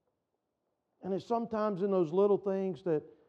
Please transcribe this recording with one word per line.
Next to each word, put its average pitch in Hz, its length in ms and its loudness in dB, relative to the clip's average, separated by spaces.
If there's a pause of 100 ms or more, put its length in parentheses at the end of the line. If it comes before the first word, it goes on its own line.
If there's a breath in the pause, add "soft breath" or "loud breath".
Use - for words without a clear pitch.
(1040)
And 185 100 -4
it's 185 140 -4
sometimes 214 540 -2
in 202 100 0
those 175 220 2
little 196 240 4
things 190 460 -4
that, 156 200 0 (260 soft breath)